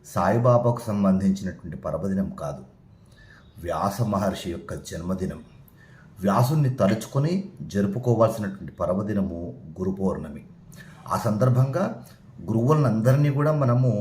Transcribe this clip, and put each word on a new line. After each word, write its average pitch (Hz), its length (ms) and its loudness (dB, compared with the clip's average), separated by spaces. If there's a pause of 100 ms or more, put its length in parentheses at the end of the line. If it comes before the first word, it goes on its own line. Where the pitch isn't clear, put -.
(120)
సాయిబాబాకు 120 760 2
సంబంధించినటువంటి 95 960 0
పర్వదినం 95 420 -2 (140)
కాదు, 73 200 -8 (1000)
వ్యాస 85 320 -2 (160)
మహర్షి 95 420 -2
యొక్క - 200 -12 (160)
జన్మదినం. 87 500 -6 (840)
వ్యాసుని 127 460 4 (100)
తలుచుకొని 139 520 2 (400)
జరుపుకోవాల్సినటువంటి 101 1080 0
పర్వదినము 92 600 -2 (380)
గురు 92 220 -2
పౌర్ణమి. 78 420 -4 (680)
ఆ 92 40 0 (100)
సందర్భంగా 127 580 2 (640)
గురువులందరినీ 131 920 4
కూడా 147 140 2 (100)
మనము 123 380 4